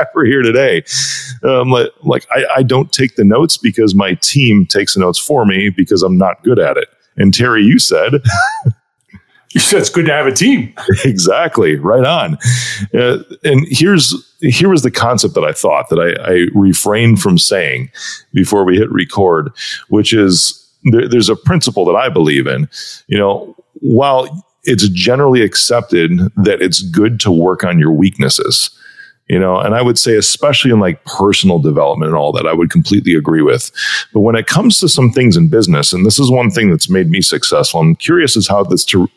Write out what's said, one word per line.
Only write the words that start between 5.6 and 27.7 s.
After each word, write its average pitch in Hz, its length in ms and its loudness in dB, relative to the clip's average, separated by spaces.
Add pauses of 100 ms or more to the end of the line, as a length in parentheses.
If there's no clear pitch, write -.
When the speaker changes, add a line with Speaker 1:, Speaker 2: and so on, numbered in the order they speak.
Speaker 1:
because 92 340 -4
I'm 92 140 0
not 92 260 0
good 117 160 2
at 71 160 0
it. - 140 -4 (260)
And 98 180 2
Terry, 117 300 0
you 139 160 2
said 95 360 0
<laughs> 139 80 -2 (1300)
Speaker 2:
You - 100 0
said - 180 2
it's - 100 -2
good 165 180 -2
to 156 40 2
have 143 160 0
a 131 60 2
team. 170 400 0 (320)
Speaker 1:
Exactly. 95 720 0
Right 104 260 2
on. 147 340 -2 (560)
Uh, 123 260 0 (260)
and 139 240 2
here's, 160 440 0 (280)
here 160 260 0
was 180 140 2
the 123 100 -2
concept 113 440 -2
that 85 100 0
I 78 80 -2
thought 73 340 -2
that 82 100 -2
I, 82 320 -2
I 90 240 2
refrained 104 680 2
from 92 160 2
saying 71 520 -2 (440)
before 95 320 0
we 90 100 2
hit 110 160 0
record, 90 640 -2 (340)
which 104 240 0
is 98 500 0 (220)
there, 117 240 2
there's 117 220 2
a 107 80 0
principle 123 480 -2
that 87 100 2
I 127 140 0
believe 76 380 0
in. 65 200 -4 (400)
You 104 100 -2
know, 101 380 -2 (200)
while 135 720 0 (200)
it's 104 240 0
generally 127 520 2
accepted 90 800 0 (160)
that 98 260 0
it's 90 200 -2
good 104 400 -2
to 101 100 0
work 87 320 0
on 87 160 0